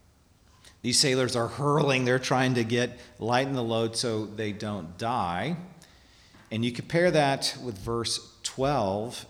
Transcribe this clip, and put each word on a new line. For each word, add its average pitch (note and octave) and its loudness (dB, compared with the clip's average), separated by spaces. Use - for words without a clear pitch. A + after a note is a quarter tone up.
these A#2+ 2
sailors C3 2
are A#2 2
hurling, C#3 2
they're B2 4
trying B2+ 2
to A#2+ 2
get, A#2+ 0
lighten B2 2
the C3 -2
load A2+ 0
so A2 -2
they G#2 -6
don't G2 -8
die. A2+ -2
And A2+ -2
you A#2+ 0
compare E3+ 0
that C#3 2
with A#2+ -8
verse A#2 -4
twelve A#2+ -2